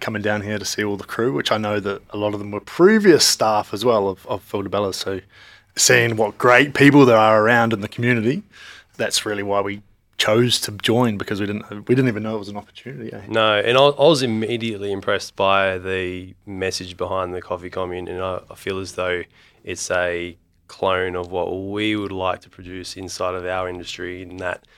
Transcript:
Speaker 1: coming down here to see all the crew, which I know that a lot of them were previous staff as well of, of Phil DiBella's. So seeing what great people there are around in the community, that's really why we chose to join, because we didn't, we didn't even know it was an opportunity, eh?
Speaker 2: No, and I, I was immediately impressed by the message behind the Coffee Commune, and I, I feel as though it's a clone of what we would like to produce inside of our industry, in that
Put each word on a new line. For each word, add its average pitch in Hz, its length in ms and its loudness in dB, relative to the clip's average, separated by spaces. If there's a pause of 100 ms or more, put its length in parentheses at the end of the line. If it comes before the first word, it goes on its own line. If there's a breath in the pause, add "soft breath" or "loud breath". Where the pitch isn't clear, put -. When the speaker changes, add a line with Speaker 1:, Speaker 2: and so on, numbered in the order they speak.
Speaker 1:
coming 107 220 -6
down 104 180 -2
here 104 160 -6
to 98 80 -10
see - 200 -4
all 101 120 -4
the 95 80 -12
crew, 120 280 -2
which - 180 -4
I 110 80 2
know 104 220 -4
that 98 200 -6 (100)
a - 60 -12
lot 104 160 -2
of 104 60 -8
them 101 140 -10
were 104 80 -8
previous 202 680 6
staff 107 480 0
as 104 100 -6
well 107 240 2
of, 95 180 -8
of 107 160 -6
Phil 101 200 -6
DiBella's. 98 340 -4
So 95 240 -8 (560 soft breath)
seeing 117 400 4
what 107 220 0
great 135 360 6
people 143 300 8
there 117 140 8
are 110 240 6
around 117 300 4
in 104 80 -2
the 104 80 -6
community, 120 560 0 (520 loud breath)
that's - 300 -4
really 104 160 -4
why 101 180 -2
we 101 220 -6 (340)
chose 113 440 2
to - 100 -6
join, 110 480 0
because 98 220 -6
we 101 60 -4
didn't, 104 240 -8
we 104 260 -2
didn't 131 120 4
even 107 140 -2
know 110 140 -6
it - 20 -8
was 101 100 -12
an 101 80 -14
opportunity, 120 560 -16
eh? 101 160 -14
Speaker 2:
No, 107 300 4
and 113 180 2
I, 135 60 6
I 143 240 4
was 151 160 4
immediately 110 680 -4
impressed 98 420 -4
by 98 420 2
the 92 580 -6 (120)
message 92 500 -6
behind 92 380 -4
the 90 80 -8
Coffee 90 260 -8
Commune, 90 380 -8
and 90 160 -8
I, 92 260 -6
I - 60 -20
feel 95 240 -8
as 92 140 -10
though 90 320 -4 (400 soft breath)
it's - 260 -10
a 87 480 -4 (280)
clone 92 480 -2
of 87 160 -8
what 92 400 -6
we 107 240 -2
would 101 160 -6
like 92 300 -4
to - 80 -20
produce 92 480 -16
inside 92 380 -6
of 90 100 -8
our 92 240 -4
industry, 90 540 -12
in 90 160 -14
that 90 280 -8 (120)